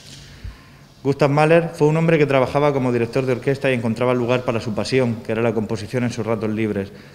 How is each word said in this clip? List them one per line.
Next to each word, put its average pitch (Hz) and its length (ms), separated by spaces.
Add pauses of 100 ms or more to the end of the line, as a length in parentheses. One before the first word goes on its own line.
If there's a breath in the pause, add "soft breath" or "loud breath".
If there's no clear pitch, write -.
(1040 loud breath)
Gustav 135 260
Mahler 156 440
fue 147 120
un 156 100
hombre 165 220
que 147 80
trabajaba 135 460
como 127 200
director 117 320
de 131 80
orquesta 135 380
y 131 40
encontraba 120 400
lugar 123 280
para 113 180
su 110 140
pasión, 117 500
que - 60
era 113 120
la 117 120
composición 110 480
en 120 80
sus 113 160
ratos 110 240
libres, 104 420 (220 loud breath)